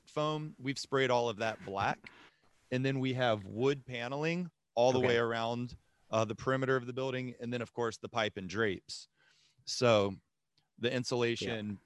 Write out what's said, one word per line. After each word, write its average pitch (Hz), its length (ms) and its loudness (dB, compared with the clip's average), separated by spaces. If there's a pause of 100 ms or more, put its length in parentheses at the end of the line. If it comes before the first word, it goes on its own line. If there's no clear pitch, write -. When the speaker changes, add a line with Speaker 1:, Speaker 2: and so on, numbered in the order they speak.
Speaker 1:
foam. 151 520 -4
We've 131 220 -6
sprayed 131 320 2
all 120 180 4
of 101 80 -4
that 107 280 -4
black. 98 320 -2 (760)
And 127 140 0
then 135 140 0
we 131 140 0
have 117 320 2
wood 127 400 0
paneling 147 640 -4 (260)
all 123 160 6
the 127 80 4
Speaker 2:
Okay. 127 100 4
Speaker 1:
way 117 80 6
around, 117 600 -2 (320)
uh, 113 160 2
the 107 100 -4
perimeter 131 400 0
of 123 120 -2
the 123 60 -8
building. 127 460 -4
And 120 140 -6
then, 120 80 -4
of 110 120 -10
course, 117 240 -2
the - 120 -10
pipe 107 280 0
and 95 120 -8
drapes. 101 580 -2 (580)
So 104 500 4 (640)
the 120 120 0
insulation, 117 760 -2
Speaker 2:
Yeah. 101 60 -6 (100)